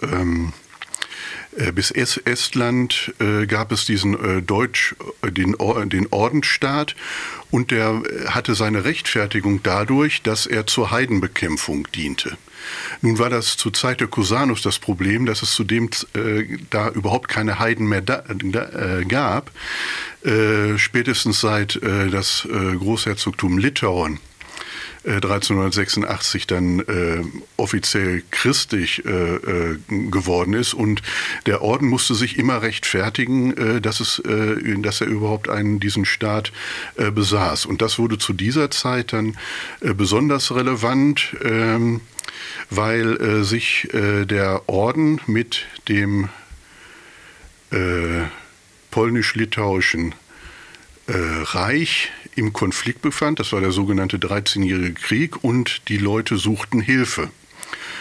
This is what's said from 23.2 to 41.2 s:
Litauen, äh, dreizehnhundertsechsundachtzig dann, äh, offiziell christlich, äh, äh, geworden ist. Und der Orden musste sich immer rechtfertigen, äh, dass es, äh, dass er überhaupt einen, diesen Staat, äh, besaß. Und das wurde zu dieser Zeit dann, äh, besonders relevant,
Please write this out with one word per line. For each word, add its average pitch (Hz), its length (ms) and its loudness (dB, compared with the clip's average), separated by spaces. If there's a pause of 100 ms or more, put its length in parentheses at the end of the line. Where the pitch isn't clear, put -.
Litauen, 90 640 0 (840)
äh, 101 160 0
dreizehnhundertsechsundachtzig 98 1300 0
dann, 90 320 2
äh, 85 420 0 (340)
offiziell 98 760 0
christlich, - 760 0
äh, 110 40 -2 (260)
äh, 85 420 -2 (320)
geworden 90 420 2
ist. 117 220 0
Und 107 280 0 (440)
der 101 160 2
Orden 131 260 2
musste 120 280 2
sich 110 200 0
immer 123 240 2
rechtfertigen, 113 960 0
äh, 117 240 2
dass 107 200 -2
es, - 180 0
äh, 107 640 0
dass 104 200 -2
er 110 60 0
überhaupt 107 420 -2
einen, 104 300 0
diesen 101 260 0
Staat, 107 480 -2 (440)
äh, 104 160 2
besaß. 101 520 2
Und 95 160 -2
das 113 180 0
wurde 113 200 2
zu - 140 -2
dieser 127 400 2
Zeit 127 420 -2
dann, 110 240 0 (420)
äh, 107 140 0
besonders 123 580 2
relevant, 127 920 2